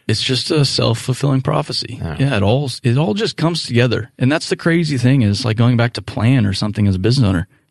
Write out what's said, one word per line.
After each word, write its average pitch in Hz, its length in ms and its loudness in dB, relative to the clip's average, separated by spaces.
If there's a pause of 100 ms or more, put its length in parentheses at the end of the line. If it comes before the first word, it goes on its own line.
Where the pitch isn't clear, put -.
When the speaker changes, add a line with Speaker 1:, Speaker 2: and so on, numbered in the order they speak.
Speaker 1:
It's 110 140 -2
just - 280 -4
a 151 140 2
self-fulfilling 131 760 -2
prophecy. - 580 -4
Speaker 2:
Yeah. 80 180 -8
Speaker 1:
Yeah, 135 200 0
it 98 40 0
all, 127 260 2 (140)
it 120 160 2
all 185 160 0
just 202 220 -4
comes 165 280 -2
together. 117 540 0
And 131 140 2
that's 165 160 -2
the - 80 -2
crazy 165 420 0
thing 127 240 4
is, 101 220 2
like, 110 120 0
going 120 200 4
back 117 160 2
to 101 100 -10
plan 113 440 0
or 98 60 0
something 104 360 0
as 92 80 2
a - 20 -2
business 113 300 2
owner, 87 180 0 (240)